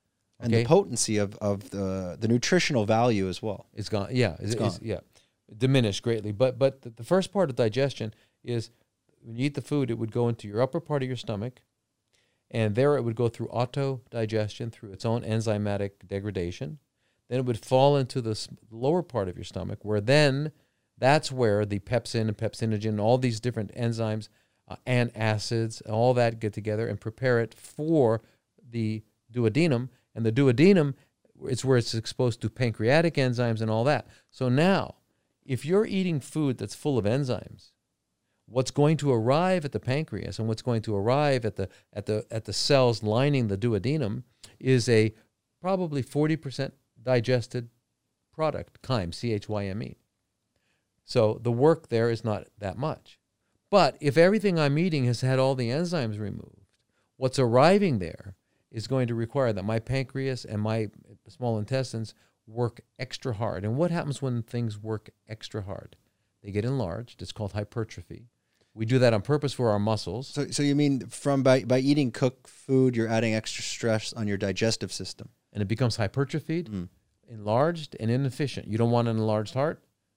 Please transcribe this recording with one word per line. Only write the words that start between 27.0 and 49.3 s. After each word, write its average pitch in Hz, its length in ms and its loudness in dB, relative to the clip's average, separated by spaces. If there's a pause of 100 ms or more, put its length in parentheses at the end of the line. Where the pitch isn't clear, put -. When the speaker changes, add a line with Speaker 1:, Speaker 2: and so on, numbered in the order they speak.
Speaker 2:
it 113 140 -4
for 147 680 0 (480)
the 110 340 -4 (280)
duodenum. 123 560 2 (260)
And 113 120 -2
the 110 80 2
duodenum, 143 640 6 (480)
it's 127 200 -4
where 127 140 4
it's - 160 0
exposed 117 480 -2
to 110 80 -2
pancreatic 127 640 2
enzymes 120 480 0
and 110 100 -2
all 113 140 0
that. 139 220 0 (220)
So 127 200 -4
now, 151 460 2 (500)
if 131 180 -4
you're 190 220 2
eating 185 340 0
food 139 380 -2
that's 104 180 -8
full 139 220 0
of 98 80 0
enzymes, 123 640 -4 (720)
what's 127 260 -2
going 147 260 4
to 139 160 2
arrive 151 500 2
at 147 80 -6
the - 80 -2
pancreas 110 580 -4
and 110 120 -2
what's 110 120 -4
going 117 200 0
to 107 160 -4
arrive 127 480 2
at 101 100 -4
the, 98 140 -4 (240)
at 104 140 -10
the, 107 220 -2
at 113 140 -6
the 104 80 -10
cells 120 520 2
lining 123 440 2
the 98 100 -2
duodenum 120 640 -2 (360)
is 131 300 2
a 110 240 4 (480)
probably 175 400 -2
forty 151 340 0
percent 135 380 -6 (280)
digested 123 680 0 (600)
product, - 540 -6
chyme, 98 260 -2
C 120 200 -4